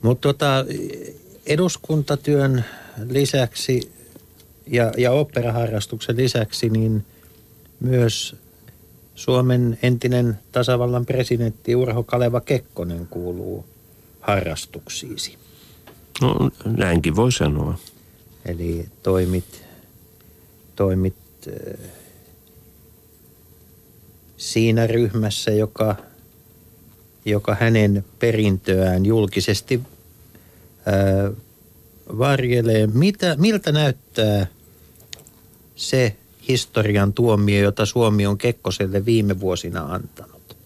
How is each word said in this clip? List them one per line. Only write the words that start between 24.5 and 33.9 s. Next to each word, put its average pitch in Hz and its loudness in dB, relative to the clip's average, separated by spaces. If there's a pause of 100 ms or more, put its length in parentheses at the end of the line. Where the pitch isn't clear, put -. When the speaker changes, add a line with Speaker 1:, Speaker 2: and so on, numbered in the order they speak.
Speaker 1:
ryhmässä, 110 0
joka, 107 0 (1300)
joka 104 0
hänen 107 4 (140)
perintöään 95 2
julkisesti, 107 0 (1040)
ö, 98 2 (840)
varjelee. 120 2
Mitä, 165 2
miltä 196 2
näyttää 110 0 (1300)